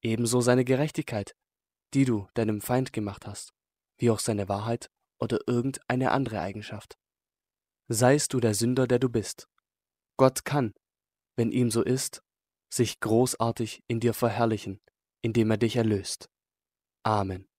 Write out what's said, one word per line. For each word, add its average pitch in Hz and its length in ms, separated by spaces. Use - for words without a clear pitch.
Ebenso 117 380
seine 123 240
Gerechtigkeit, 127 680
die 135 120
du 110 280
deinem 107 280
Feind 127 320
gemacht 101 340
hast, - 260
wie 120 120
auch 110 100
seine 104 300
Wahrheit 107 400
oder 117 280
irgendeine 127 640
andere 117 280
Eigenschaft. 104 580
Seist 127 460
du 131 60
der 113 140
Sünder, 123 340
der 123 120
du 131 100
bist. - 380
Gott 131 280
kann, 139 280
wenn 117 160
ihm 123 180
so 117 140
ist, - 400
sich - 260
großartig 117 880
in 117 120
dir 113 140
verherrlichen, 110 680
indem 110 300
er 110 60
dich 113 180
erlöst. 107 540
Amen. 98 440